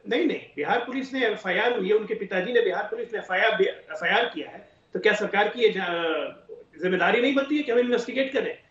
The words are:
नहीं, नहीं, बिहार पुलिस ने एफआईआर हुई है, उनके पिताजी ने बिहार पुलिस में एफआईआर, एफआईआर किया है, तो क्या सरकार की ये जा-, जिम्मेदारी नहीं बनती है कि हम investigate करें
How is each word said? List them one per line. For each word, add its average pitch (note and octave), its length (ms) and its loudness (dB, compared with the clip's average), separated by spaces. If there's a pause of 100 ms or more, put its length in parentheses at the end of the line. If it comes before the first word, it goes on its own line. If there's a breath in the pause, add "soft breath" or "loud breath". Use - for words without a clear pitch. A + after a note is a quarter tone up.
नहीं, C#4+ 160 2
नहीं, - 160 0 (140)
बिहार F#3+ 240 0
पुलिस C4 340 -6
ने C4 120 0
एफआईआर G#3 520 0
हुई F#3+ 100 -2
है, G#3 80 6
उनके G#3+ 180 0
पिताजी F#3+ 400 -2
ने A#3+ 80 6
बिहार F#3+ 220 0
पुलिस A3 300 -8
में G3 80 -6
एफआईआर, F#3 420 0
एफआईआर F3 640 0
किया - 240 -8
है, - 200 -18 (240)
तो G3 60 -4
क्या G#3+ 140 4
सरकार G3+ 340 0
की A#3+ 140 -6
ये A3 80 6
जा-, E3+ 840 -4 (300)
जिम्मेदारी F#3 400 2
नहीं C4+ 140 2
बनती C#4 220 2
है C#4+ 60 0
कि B3 80 -2
हम A#3+ 80 4
investigate B3 540 0
करें G3+ 240 -2 (140)